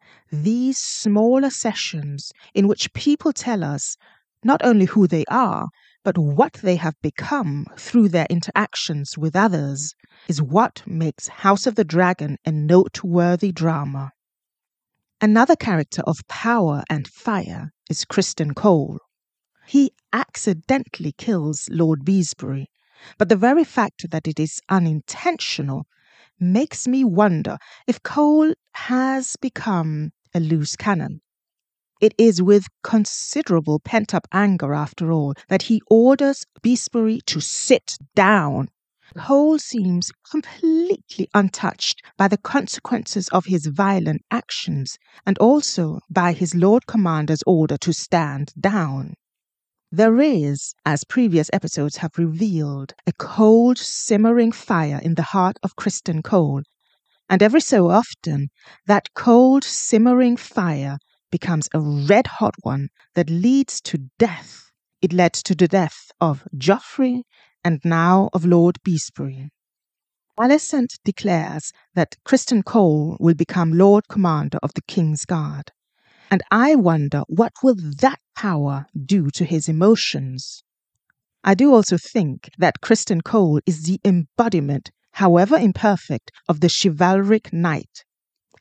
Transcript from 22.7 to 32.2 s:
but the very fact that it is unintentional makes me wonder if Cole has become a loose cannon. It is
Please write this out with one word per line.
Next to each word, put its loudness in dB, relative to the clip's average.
but 2
the 4
very 2
fact -4
that -6
it -4
is -6
unintentional -4
makes 0
me 2
wonder 0
if -4
Cole 2
has -4
become -4
a -2
loose -2
cannon. -6
It 4
is 6